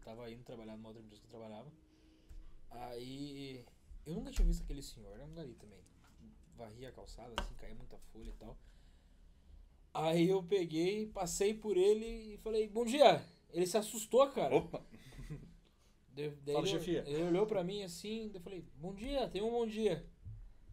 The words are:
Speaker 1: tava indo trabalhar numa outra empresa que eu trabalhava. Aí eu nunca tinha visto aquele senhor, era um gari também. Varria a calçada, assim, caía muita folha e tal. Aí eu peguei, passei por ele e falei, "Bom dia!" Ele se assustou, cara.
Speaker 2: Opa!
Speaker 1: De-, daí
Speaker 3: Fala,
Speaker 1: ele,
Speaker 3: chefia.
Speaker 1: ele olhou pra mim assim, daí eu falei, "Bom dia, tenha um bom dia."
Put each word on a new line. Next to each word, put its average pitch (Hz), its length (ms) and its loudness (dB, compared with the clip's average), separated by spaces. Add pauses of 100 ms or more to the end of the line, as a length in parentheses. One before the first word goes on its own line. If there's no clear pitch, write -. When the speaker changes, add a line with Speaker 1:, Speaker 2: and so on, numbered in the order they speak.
Speaker 1:
tava 117 280 -14
indo 123 120 -16
trabalhar 110 320 -14
numa 113 140 -16
outra 113 140 -16
empresa 107 180 -20
que - 60 -20
eu - 20 -20
trabalhava. 113 420 -14 (1000)
Aí 131 920 -10 (400)
eu 156 80 -6
nunca 254 180 -6
tinha - 160 6
visto 170 160 2
aquele 143 180 -6
senhor, 107 320 -14
era 127 120 -14
um 156 80 -14
gari 147 220 -10
também. 104 240 -20 (760)
Varria 117 340 -14
a - 20 -18
calçada, 113 480 -16
assim, - 160 -6
caía 110 200 -10
muita 123 220 -12 (140)
folha 113 180 -14
e 107 40 -10
tal. - 240 -14 (1400)
Aí 170 360 4
eu 190 140 4
peguei, 180 640 2
passei 202 460 0
por 214 240 0
ele 220 560 4
e 196 60 -14
falei, 220 280 0
"Bom 220 180 0
dia!" 233 380 10 (280)
Ele 175 140 2
se 214 120 2
assustou, 226 520 4
cara. 165 260 2
Speaker 2:
Opa! 160 280 0 (1300)
Speaker 1:
De-, 147 200 -6 (140)
daí 143 120 0
Speaker 3:
Fala, 165 120 4
Speaker 1:
ele, 165 120 2
Speaker 3:
chefia. 165 280 0
Speaker 1:
ele 151 160 0
olhou 180 240 4
pra 196 160 0
mim 202 200 -4
assim, 214 440 -8
daí 196 80 -10
eu 180 60 -10
falei, 175 220 -12 (120)
"Bom 170 180 -10
dia, 254 360 -2
tenha 185 160 -4
um 226 40 0
bom 233 160 0
dia." 214 400 0 (680)